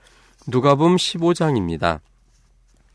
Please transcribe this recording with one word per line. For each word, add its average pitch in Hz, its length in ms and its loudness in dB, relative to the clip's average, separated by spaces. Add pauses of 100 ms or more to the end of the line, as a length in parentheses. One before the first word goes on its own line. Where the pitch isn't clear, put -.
(460)
누가복음 143 520 2
십오 170 360 -2
장입니다. 87 640 -2 (960)